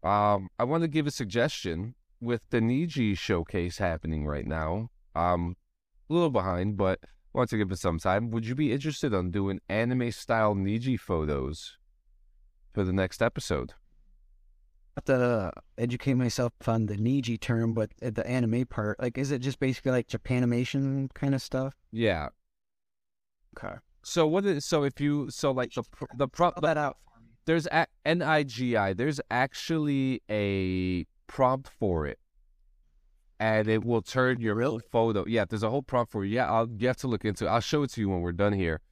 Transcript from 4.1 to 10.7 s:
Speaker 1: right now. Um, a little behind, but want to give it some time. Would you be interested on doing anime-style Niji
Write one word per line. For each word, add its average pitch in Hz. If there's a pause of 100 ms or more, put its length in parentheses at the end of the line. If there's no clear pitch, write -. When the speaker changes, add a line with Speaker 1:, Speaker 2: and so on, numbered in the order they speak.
Speaker 1:
right 73
now. 80 (240)
Um, 87 (540)
a -
little 170
behind, 95
but 95 (320)
want 123
to 117
give 98
it 90
some 82
time. 101
Would 113
you 120
be 139
interested 139
on 90
doing 98 (100)
anime-style 113
Niji 107